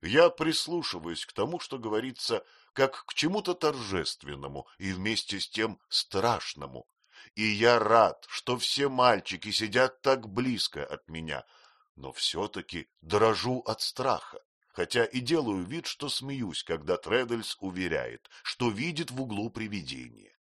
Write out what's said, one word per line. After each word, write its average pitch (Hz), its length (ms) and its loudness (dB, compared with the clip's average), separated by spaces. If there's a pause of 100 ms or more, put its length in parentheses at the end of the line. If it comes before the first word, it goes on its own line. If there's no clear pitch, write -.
Я 143 280 8
прислушиваюсь 156 960 -2
к - 60 -20
тому, 156 280 -2
что - 200 -10
говорится — 113 640 -2 (300)
как 135 320 2
к - 80 -12
чему-то 180 400 0
торжественному 73 1120 -4 (100)
и 95 140 -4
вместе 101 480 -4
с - 80 -4
тем 110 400 -2
страшному. 76 1000 -2 (480)
И 107 80 -2
я 110 360 6
рад, 107 480 6
что - 300 -4
все 139 320 0
мальчики 113 640 4
сидят 110 500 2
так 131 260 2
близко 104 580 -2
от 73 220 -10
меня, 80 380 -8 (500)
но 67 160 -12
всё-таки 87 760 -4 (120)
дрожу 107 600 2
от - 200 -4
страха, - 580 -2 (280)
хотя 113 380 0
и 127 160 -4
делаю 120 420 0
вид, 143 220 -8
что - 240 -8
смеюсь, 135 540 -6
когда 80 340 -2
Трэддлс 117 600 0
уверяет, 82 680 -4 (120)
что - 280 -2
видит 147 420 -4
в 127 100 -6
углу 113 280 -4
привидение. 65 840 -10 (120)